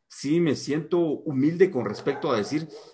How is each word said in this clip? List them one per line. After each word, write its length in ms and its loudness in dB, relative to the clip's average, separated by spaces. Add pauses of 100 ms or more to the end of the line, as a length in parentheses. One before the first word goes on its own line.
sí 320 0
me 140 4
siento 440 -2
humilde 720 2
con 140 -2
respecto 460 -2
a 60 2
decir, 320 -2 (260)